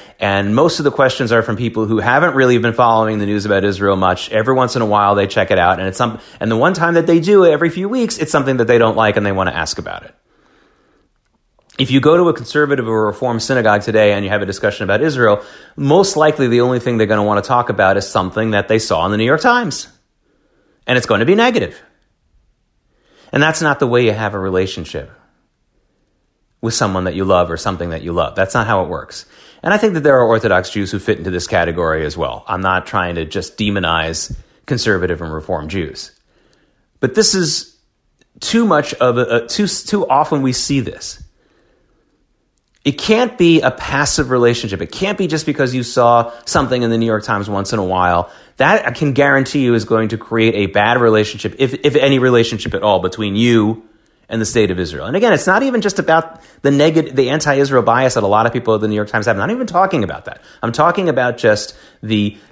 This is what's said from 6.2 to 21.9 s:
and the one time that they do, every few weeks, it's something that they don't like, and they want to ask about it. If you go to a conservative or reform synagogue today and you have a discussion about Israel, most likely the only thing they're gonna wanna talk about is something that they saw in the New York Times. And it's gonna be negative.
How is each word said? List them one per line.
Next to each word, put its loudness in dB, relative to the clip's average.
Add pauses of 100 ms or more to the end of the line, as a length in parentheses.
and -4
the 0
one 2
time -2
that 2
they 4
do, 6
every 4
few -6
weeks, -2
it's -6
something 0
that 0
they 6
don't 2
like, 2
and 0
they -2
want -2
to -4
ask -6
about -12
it. -20 (1600)
If -2
you 4
go 6
to 4
a 2
conservative -2
or 0
reform -4
synagogue 2
today 4
and -2
you -6
have -2
a -4
discussion -4
about 0
Israel, 2 (320)
most 2
likely 2
the 2
only 0
thing -2
they're 2
gonna 0
wanna 0
talk 0
about 2
is -2
something -2
that 0
they 2
saw 0
in -2
the 0
New 0
York 2
Times. -2 (960)
And 0
it's -2
gonna 0
be 4
negative. 0 (1500)